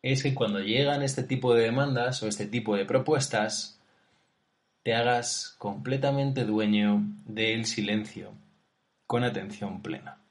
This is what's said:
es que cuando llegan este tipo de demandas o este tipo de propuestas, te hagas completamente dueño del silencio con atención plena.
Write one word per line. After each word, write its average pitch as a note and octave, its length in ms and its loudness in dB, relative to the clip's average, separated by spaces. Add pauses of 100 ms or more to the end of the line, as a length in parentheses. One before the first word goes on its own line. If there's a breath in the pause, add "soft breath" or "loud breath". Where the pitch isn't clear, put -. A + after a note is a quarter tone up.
es C3 200 2
que C3+ 120 2
cuando G#2 260 0
llegan C#3 420 2
este C3+ 220 -2
tipo B2 300 2
de A#2 100 8
demandas B2+ 580 0
o A2 60 -2
este G#2 180 -4
tipo G#2+ 300 0
de G2 80 0
propuestas, B2+ 960 0 (1040 soft breath)
te A2+ 100 0
hagas A#2+ 640 0
completamente C3+ 880 -2
dueño G#2 580 4 (240)
del A2 400 -2
silencio G#2+ 680 -4 (760)
con A#2+ 180 0
atención G2+ 580 -6
plena. - 360 -10 (120)